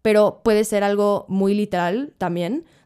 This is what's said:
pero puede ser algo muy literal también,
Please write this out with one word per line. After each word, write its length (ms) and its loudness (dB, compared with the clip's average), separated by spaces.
pero 440 2
puede 180 4
ser 220 -2
algo 420 0
muy 280 0
literal 640 -4
también, 460 -4